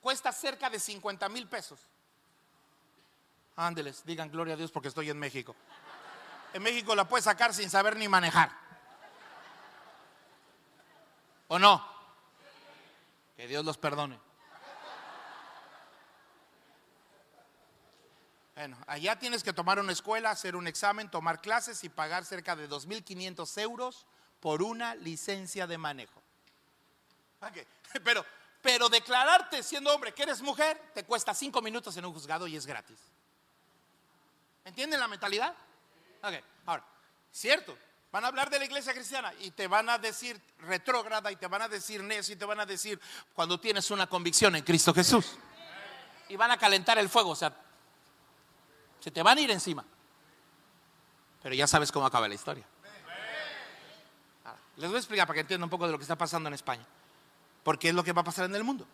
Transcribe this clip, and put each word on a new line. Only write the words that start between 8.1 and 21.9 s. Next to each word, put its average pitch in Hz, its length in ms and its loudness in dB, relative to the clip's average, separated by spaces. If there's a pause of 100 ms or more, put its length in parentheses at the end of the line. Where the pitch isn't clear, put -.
¿O 170 100 2
no? 196 260 10 (1500)
Que 120 120 -16
Dios 143 160 -4
los 156 120 -4
perdone. 143 420 -4 (4000)
Bueno, 135 320 -14
allá 170 320 -4
tienes 240 240 -4
que 202 100 -4
tomar 180 280 0
una 196 120 -2
escuela, 220 380 -2
hacer 185 240 -6
un 175 140 -6
examen, 208 420 -2
tomar 165 300 -4
clases 214 440 -4
y 175 40 -10
pagar 160 360 -4